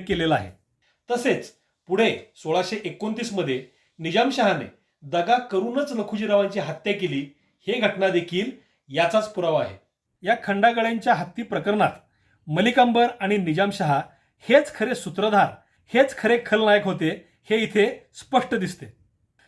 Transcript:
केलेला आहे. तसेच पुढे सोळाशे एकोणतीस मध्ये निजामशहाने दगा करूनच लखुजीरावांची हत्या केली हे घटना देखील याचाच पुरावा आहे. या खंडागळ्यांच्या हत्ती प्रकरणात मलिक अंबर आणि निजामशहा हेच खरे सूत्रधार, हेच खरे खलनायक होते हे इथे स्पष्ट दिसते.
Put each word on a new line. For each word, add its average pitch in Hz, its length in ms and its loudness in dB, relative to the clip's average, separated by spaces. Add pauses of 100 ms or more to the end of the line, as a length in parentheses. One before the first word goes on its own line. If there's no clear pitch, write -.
केलेला 165 280 2
आहे. 95 160 -4 (600)
तसेच 240 400 0 (360)
पुढे 180 480 0
सोळाशे 185 500 -4
एकोणतीस 214 480 -8
मध्ये 143 320 -4 (340)
निजामशहाने 190 640 0 (360)
दगा 170 360 0
करूनच 240 540 -2
लखुजीरावांची 208 680 -2
हत्या 165 340 -4
केली 147 420 -4 (320)
हे 247 120 -2
घटना 190 280 0
देखील 175 440 -2 (360)
याचाच 165 460 0
पुरावा 156 300 0
आहे. 95 140 -12 (440)
या 208 220 0
खंडागळ्यांच्या 226 680 2
हत्ती 190 300 -6
प्रकरणात 202 480 0 (560)
मलिक 208 320 2
अंबर 240 280 6 (120)
आणि 202 180 0
निजामशहा 165 640 0 (480)
हेच 294 260 4
खरे 214 200 -4
सूत्रधार, 190 520 0 (460)
हेच 277 240 4
खरे 233 280 2
खलनायक 214 400 4
होते 175 440 -2 (200)
हे 220 80 2
इथे 220 560 0
स्पष्ट - 420 -2
दिसते. 180 380 -6 (540)